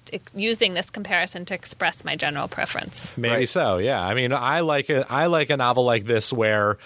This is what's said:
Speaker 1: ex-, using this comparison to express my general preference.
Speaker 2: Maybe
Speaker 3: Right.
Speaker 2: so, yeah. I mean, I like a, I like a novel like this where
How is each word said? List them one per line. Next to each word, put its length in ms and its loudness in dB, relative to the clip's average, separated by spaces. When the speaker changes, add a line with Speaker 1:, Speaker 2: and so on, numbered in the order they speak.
Speaker 1:
ex-, 220 -12
using 400 0
this 160 -4
comparison 560 -4
to 80 -6
express 500 -4
my 100 -4
general 320 -2
preference. 720 -6
Speaker 2:
Maybe 180 0
Speaker 3:
Right. 140 2
Speaker 2:
so, 300 2
yeah. 260 0
I 80 0
mean, 220 0
I 260 0
like 300 0
a, 200 0
I 180 2
like 200 2
a 80 2
novel 300 4
like 180 2
this 260 2
where 560 2